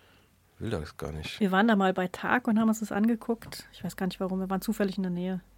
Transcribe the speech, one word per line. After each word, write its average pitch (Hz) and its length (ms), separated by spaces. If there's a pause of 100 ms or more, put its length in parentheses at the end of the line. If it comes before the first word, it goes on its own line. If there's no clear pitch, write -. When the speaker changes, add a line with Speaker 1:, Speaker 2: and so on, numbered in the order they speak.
(580)
Speaker 1:
Will 101 120
das 80 280
gar 76 120
nicht. 78 300
Speaker 2:
Wir 196 120
waren 190 160
da 226 60
mal 190 200
bei 185 140
Tag 233 380
und 220 140
haben 226 80
uns 220 120
das 208 120
angeguckt. 226 800
Ich - 100
weiß 175 140
gar 190 100
nicht 180 140
warum, 190 200
wir 190 100
waren 190 100
zufällig 196 380
in 196 40
der 185 80
Nähe. 180 300 (180)